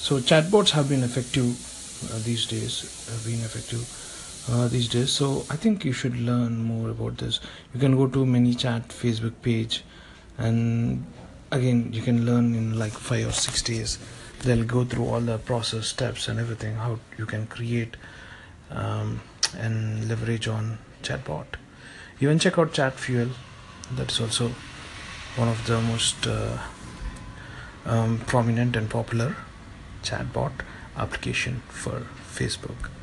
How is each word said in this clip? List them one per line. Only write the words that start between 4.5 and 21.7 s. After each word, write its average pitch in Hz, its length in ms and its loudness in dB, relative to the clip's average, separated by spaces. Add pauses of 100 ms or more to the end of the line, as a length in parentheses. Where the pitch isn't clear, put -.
uh, 120 160 4
these 117 220 2
days. 120 220 2
So 139 380 2
I 143 60 0
think 214 300 2
you 135 80 2
should 120 240 0
learn 117 460 2
more 113 260 0
about 113 300 -4
this. 120 200 -2 (340)
You 123 60 -4
can 135 160 8
go 135 120 6
to 135 180 4
ManyChat 123 640 4
Facebook 113 540 0
page, 113 440 0 (520)
and 117 680 2 (460)
again, 120 420 4
you 113 80 -2
can 117 240 4
learn 120 300 6
in, 113 220 0
like, 110 140 0
five 113 360 -2
or 110 40 0
six - 300 0
days. 113 380 -2 (420)
They'll 117 240 4
go 123 180 4
through 120 240 0
all 117 140 2
the 117 160 0
process 113 500 -2
steps 117 400 -2
and 113 140 0
everything, 113 340 -4
how 113 240 -2 (180)
you 110 80 -6
can 110 220 -4
create, 117 480 -2 (720)
um, 107 520 -2 (360)
and 110 520 -2
leverage 113 400 -2
on 110 300 -4 (240)
chatbot. 135 420 -6 (720)